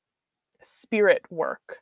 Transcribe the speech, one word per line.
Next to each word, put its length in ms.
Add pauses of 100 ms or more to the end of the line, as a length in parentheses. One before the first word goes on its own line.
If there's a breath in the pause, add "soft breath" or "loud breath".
(600)
spirit 720
work 520